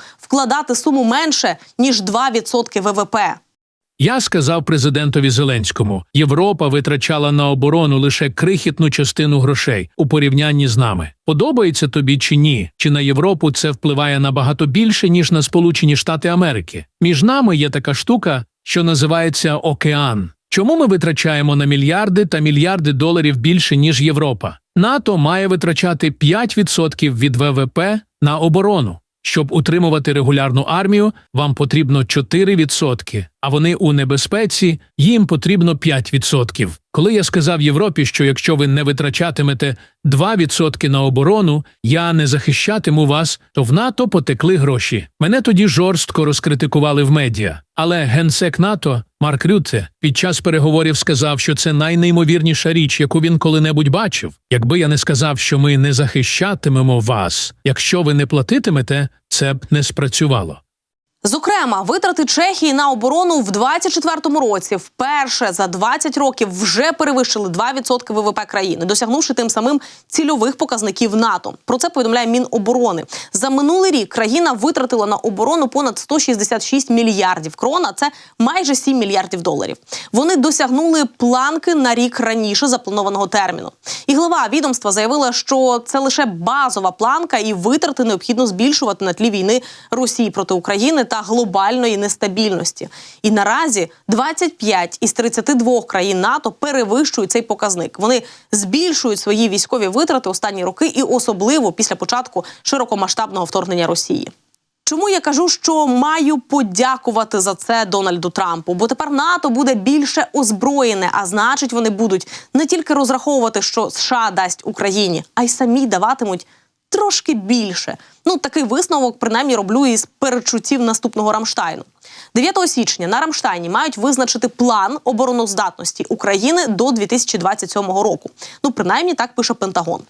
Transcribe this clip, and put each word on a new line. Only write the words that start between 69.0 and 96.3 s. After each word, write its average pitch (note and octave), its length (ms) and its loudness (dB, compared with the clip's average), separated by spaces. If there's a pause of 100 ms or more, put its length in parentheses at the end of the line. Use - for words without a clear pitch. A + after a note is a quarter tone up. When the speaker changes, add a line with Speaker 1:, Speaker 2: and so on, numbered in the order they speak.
Speaker 1:
тим A3+ 160 -2
самим C4+ 300 0 (260)
цільових C#4 500 -2
показників A3 600 -4
нато. A3 380 0 (100)
Про B3+ 140 -2
це E4+ 120 -2
повідомляє A#3+ 360 0
Міноборони. A#3 800 0 (280)
За C4 180 -2
минулий D#4+ 400 2
рік B3 180 0
країна C4 440 0
витратила B3 540 -2
на G#3 100 0
оборону A#3+ 520 -2
понад C4+ 300 -2
сто - 200 -2
шістдесят A3 460 -2
шість C4+ 260 -2
мільярдів F#3+ 640 0
крон, D4 300 0
а G3+ 60 -6
це D4 180 -2 (280)
майже C#4+ 360 0
сім C4 240 0
мільярдів F#3+ 440 -2
доларів. C#3+ 340 -4 (360)
Вони D#4 240 2
досягнули D4 680 2
планки C4 720 0
на B3+ 200 2
рік A#3+ 260 -2
раніше A3+ 460 -2
запланованого G3+ 600 -2
терміну. F3+ 460 -4 (340)
І C#4 80 2
глава D#4+ 380 0
відомства C4+ 400 -2
заявила, A#3+ 400 0
що B3 540 0
це - 120 -2
лише C4+ 260 0
базова G3+ 680 -2
планка, C4 460 0
і G#3+ 140 -2
витрати B3 520 -2
необхідно A3+ 420 0
збільшувати G#3+ 580 -2
на F#3 80 0
тлі G#3+ 180 0
війни G#3 320 0 (280)
Росії A#3 400 -2
проти F#3+ 240 -4
України G#3+ 540 0
та A3 120 -4
глобальної G#3+ 760 0
нестабільності. G3+ 920 -4 (340)
І G#3+ 80 0
наразі G#3+ 600 0 (180)
двадцять D4+ 500 -2
п'ять F#3 420 -2
із A3 120 0
тридцяти A#3 420 -2
двох A#3+ 320 0
країн F#3+ 340 -2
нато A#3 320 -2